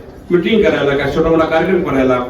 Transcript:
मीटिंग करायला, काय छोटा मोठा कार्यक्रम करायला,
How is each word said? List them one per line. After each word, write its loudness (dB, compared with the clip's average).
मीटिंग 2
करायला, 0
काय -4
छोटा 0
मोठा 2
कार्यक्रम 0
करायला, 0